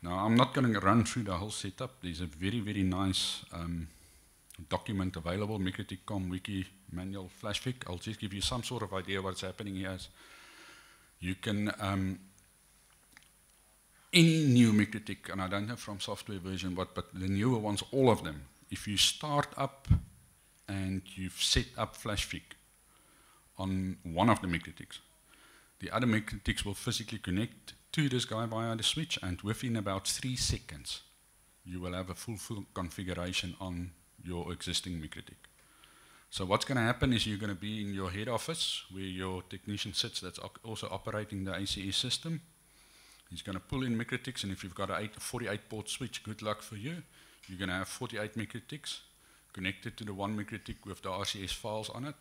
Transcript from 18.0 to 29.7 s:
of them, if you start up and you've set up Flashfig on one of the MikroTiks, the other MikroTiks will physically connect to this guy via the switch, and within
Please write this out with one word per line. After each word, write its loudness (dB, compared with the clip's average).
of 6
them, -6
if -6
you 0
start 4
up -4
and 0
you've -4
set 4
up -2
Flashfig -4
on 0
one 6
of 6
the -2
MikroTiks, -4
the -6
other 4
MikroTiks 2
will -2
physically -4
connect -2
to 2
this 2
guy -2
via -2
the -4
switch, 0
and -2
within 0